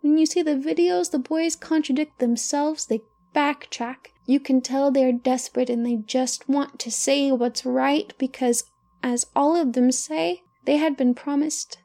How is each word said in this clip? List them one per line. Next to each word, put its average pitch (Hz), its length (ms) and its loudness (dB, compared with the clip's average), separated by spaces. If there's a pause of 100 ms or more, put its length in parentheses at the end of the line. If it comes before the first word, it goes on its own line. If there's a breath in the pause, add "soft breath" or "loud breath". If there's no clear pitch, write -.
When 302 160 4
you 320 80 4
see 330 160 0
the 311 120 0
videos, 339 580 0
the 302 80 -2
boys 320 380 -2
contradict 302 640 -2
themselves, 285 640 -2
they 220 160 -2 (320)
backtrack. 285 800 -4 (120)
You 269 160 2
can 262 220 0
tell 269 280 0
they're 254 220 2
desperate 247 560 -2
and 233 160 -2
they 240 120 0
just 247 520 -4
want 277 300 -2
to 226 120 -8
say 277 420 0
what's 240 340 -2
right 262 500 0
because, 247 480 -2 (380)
as 247 240 -2 (100)
all 294 180 4
of 294 200 0
them 254 180 4
say, 320 480 -4 (240)
they 294 140 2
had 302 180 0
been 247 180 2
promised 285 720 -4